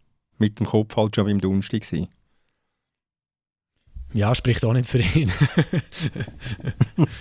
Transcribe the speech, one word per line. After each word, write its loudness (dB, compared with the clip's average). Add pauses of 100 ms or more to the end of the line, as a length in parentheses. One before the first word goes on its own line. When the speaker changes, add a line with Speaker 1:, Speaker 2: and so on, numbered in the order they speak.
(400)
Speaker 1:
mit 0
dem 0
Kopf 0
halt 0
schon 2
beim 2
Donnerstag 0
gewesen. -4 (2000)
Speaker 2:
Ja, 2
spricht 0
auch 2
nicht 0
für 2
ihn. 2
<laughs> -2 (160)